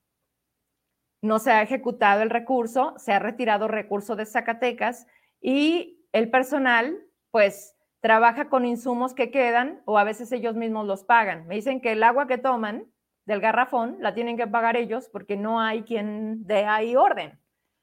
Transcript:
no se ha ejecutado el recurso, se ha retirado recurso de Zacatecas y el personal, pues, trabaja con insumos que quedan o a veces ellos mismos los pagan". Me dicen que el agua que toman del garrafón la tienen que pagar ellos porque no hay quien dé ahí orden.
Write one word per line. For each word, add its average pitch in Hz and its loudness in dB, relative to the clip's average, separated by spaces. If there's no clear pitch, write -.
no 214 2
se 226 2
ha 214 6
ejecutado 220 2
el 220 0
recurso, 233 0
se - -6
ha 196 4
retirado 220 0
recurso 208 -4
de 214 -6
Zacatecas 233 -4
y 294 0
el 226 2
personal, 262 2
pues, 202 2
trabaja 233 4
con 254 2
insumos 240 -4
que 240 -2
quedan 247 0
o 214 2
a 202 6
veces 214 -6
ellos 233 -4
mismos 220 -4
los 196 -4
pagan". 196 2
Me 175 -8
dicen 254 -4
que 240 0
el 220 0
agua 247 4
que 254 0
toman 247 -4
del 202 -2
garrafón 240 0
la 208 -2
tienen 233 -4
que 233 -2
pagar 226 0
ellos 233 -4
porque 196 -8
no 214 -2
hay 220 -2
quien 214 -6
dé 202 2
ahí 214 0
orden. 226 2